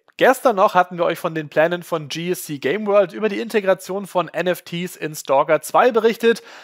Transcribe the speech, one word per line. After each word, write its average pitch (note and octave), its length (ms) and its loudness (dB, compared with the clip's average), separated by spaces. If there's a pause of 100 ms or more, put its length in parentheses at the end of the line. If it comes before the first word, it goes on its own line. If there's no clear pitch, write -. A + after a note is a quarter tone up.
(160)
Gestern A#3+ 400 4
noch F#3+ 180 4
hatten F3+ 240 2
wir F3 60 0
euch E3 160 -2
von E3 160 -4
den D3+ 120 -8
Plänen E3+ 360 0
von D#3 240 -6
G E3+ 240 -6
S E3+ 100 -8
C D3 160 -10
Game E3+ 280 -4
World G3 260 2
über G#3+ 160 -4
die G3+ 100 -6
Integration G3 720 -2
von E3+ 200 -2
N F3 200 -4
F F3 140 -2
Ts F3 340 -8
in D#3 180 -8
Stalker D3+ 480 2
zwei A3+ 300 2
berichtet A3+ 500 0 (220)